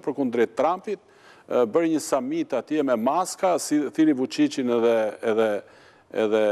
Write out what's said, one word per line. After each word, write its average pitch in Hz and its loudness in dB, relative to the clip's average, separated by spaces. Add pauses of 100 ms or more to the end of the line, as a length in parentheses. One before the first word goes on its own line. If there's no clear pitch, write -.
përkundrejt 120 -2
Trumpit, 180 -2 (480)
ë, 123 2
bëri 160 0
një 143 -2
summit 143 -4
atje 143 -2
me 127 2
maska, 170 0
si 147 -2 (160)
thiri 156 4
Vučićin 131 -2
edhe, 117 4 (380)
edhe, 110 2 (640)
edhe, 110 2